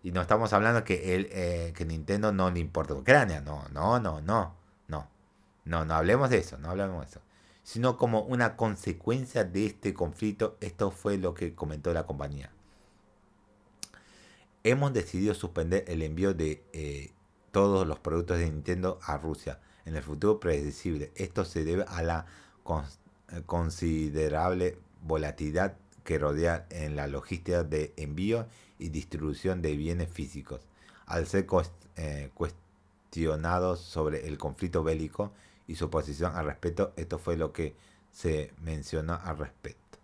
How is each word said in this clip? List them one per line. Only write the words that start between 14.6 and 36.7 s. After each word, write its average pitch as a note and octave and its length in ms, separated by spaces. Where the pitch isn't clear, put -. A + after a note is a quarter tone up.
"Hemos C3+ 300
decidido G2+ 420
suspender E2+ 540
el E2 140
envío E2+ 300
de, D#2 300
eh, C#2+ 380
todos G2 340
los D2+ 140
productos E2+ 380
de E2 120
Nintendo F2+ 540
a D2+ 120
Rusia D2 440
en D#2+ 100
el D2 80
futuro F#2+ 380
predecible. D2 720
Esto F#2 300
se E2 180
debe E2+ 240
a F2 160
la E2 240
cons-, D2 340
eh, E2+ 180
considerable D#2+ 1300
volatilidad D#2 720
que D#2+ 160
rodea D#2 520
en D2+ 260
la C#2+ 100
logística E2+ 560
de D2+ 340
envío F#2+ 520
y E2+ 120
distribución D#2 720
de D2+ 140
bienes E2+ 340
físicos. - 560
Al E2+ 220
ser G2 180
cuest-, F2 240
eh, D2 400
cuestionados E2+ 1500
sobre D#2 460
el D2+ 100
conflicto E2+ 460
bélico D#2+ 500
y D#2+ 80
su D#2+ 140
posición D2+ 440
al D#2+ 120
respecto, E2+ 500